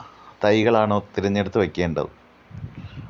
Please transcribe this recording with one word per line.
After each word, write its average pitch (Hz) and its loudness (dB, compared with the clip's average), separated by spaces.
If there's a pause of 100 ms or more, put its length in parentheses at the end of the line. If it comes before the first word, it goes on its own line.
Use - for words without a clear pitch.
(440)
തൈകളാണ് 107 4 (180)
തിരഞ്ഞെടുത്ത് 101 0
വയ്ക്കേണ്ടത്. 80 -2 (1000)